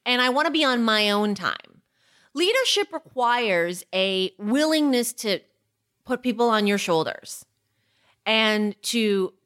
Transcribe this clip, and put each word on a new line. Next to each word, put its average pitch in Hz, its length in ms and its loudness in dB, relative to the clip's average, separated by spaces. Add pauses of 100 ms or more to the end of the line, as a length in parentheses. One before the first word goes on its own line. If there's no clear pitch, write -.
and 247 160 2
I 247 60 2
wanna 285 240 0
be 311 120 2
on 247 200 2
my 214 260 2
own 208 240 0
time. 120 480 -8 (540)
Leadership 415 560 0
requires 233 920 -2 (100)
a 190 440 0
willingness 269 760 0
to 202 260 -4 (680)
put 247 160 -6
people 240 300 0
on 214 160 2
your 202 120 2
shoulders - 680 -4 (800)
and 214 560 0
to 202 500 0 (120)